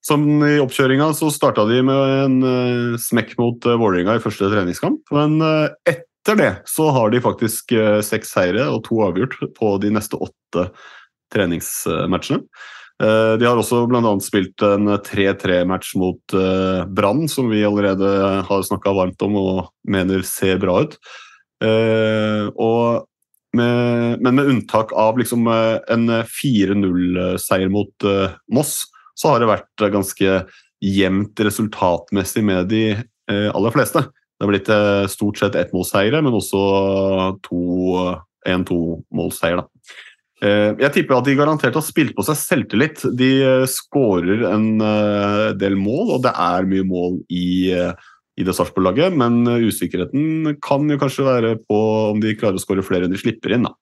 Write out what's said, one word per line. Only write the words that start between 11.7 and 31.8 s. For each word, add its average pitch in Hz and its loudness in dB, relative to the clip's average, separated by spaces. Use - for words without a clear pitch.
Eh, 110 2
de 120 2
har 123 4
også 120 0
blant 120 2
annet 101 2
spilt 95 -2
en 104 2
tre 98 -2
tre-match 92 -2
mot, 92 -2
eh, 95 0
Brann, 104 0
som 131 -2
vi 107 0
allerede 98 0
har 98 -2
snakket 98 -2
varmt 92 -2
om 104 0
og 95 -2
mener 95 0
ser 95 -2
bra 92 2
ut. 151 -6
Eh, 110 0
og 117 0
med, 120 0
men 127 2
med 139 2
unntak 110 0
av 110 2
liksom, 117 0
eh, 113 0
en 113 2
fire 104 0
null-seier 90 0
mot, 98 -2
eh, 98 0
Moss, 143 -2
så 160 0
har 120 4
det 117 2
vært, - -2
eh, 104 2
ganske 95 0
jevnt 98 0
resultatmessig 101 -2